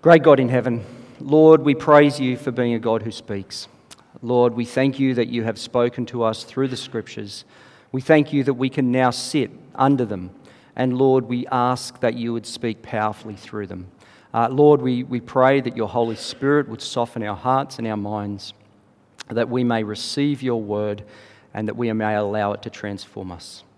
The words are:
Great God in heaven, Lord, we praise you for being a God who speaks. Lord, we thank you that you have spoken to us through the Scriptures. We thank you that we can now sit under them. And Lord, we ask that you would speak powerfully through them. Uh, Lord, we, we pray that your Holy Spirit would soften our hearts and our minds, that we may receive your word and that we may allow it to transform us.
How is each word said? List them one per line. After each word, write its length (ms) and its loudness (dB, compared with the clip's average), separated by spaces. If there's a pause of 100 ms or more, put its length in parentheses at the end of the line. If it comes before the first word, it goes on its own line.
Great 200 8
God 160 8
in 120 2
heaven, 340 0 (340)
Lord, 440 6
we 120 2
praise 460 6
you 160 -2
for 140 -6
being 240 -2
a 40 -2
God 220 -2
who 100 -8
speaks. 580 -12 (520)
Lord, 320 4
we 140 -4
thank 340 0
you 140 0
that 140 0
you 160 -4
have 140 -4
spoken 480 -2
to 180 -4
us 200 -2
through 240 -4
the 80 -6
Scriptures. 720 -12 (440)
We 120 -6
thank 320 4
you 100 2
that 100 0
we 140 -2
can 240 0
now 180 4
sit 400 -4 (240)
under 300 2
them. 260 -8 (460)
And 220 -2
Lord, 260 4
we 220 -6
ask 540 -4
that 160 0
you 180 -6
would 100 -8
speak 380 -8
powerfully 540 -6
through 320 -12
them. 180 -14 (480)
Uh, 160 2
Lord, 320 6
we, 220 -2
we 160 -6
pray 420 2
that 140 -6
your 120 -4
Holy 280 -2
Spirit 520 -2
would 140 -12
soften 400 -6
our 140 -6
hearts 420 -2
and 80 -6
our 100 -4
minds, 560 -8 (760)
that 200 -2
we 160 -2
may 200 0
receive 580 -4
your 180 -2
word 420 -4 (520)
and 120 -6
that 100 -6
we 180 -2
may 220 0
allow 360 -2
it 100 -8
to 80 -10
transform 640 -12
us. 300 -18 (160)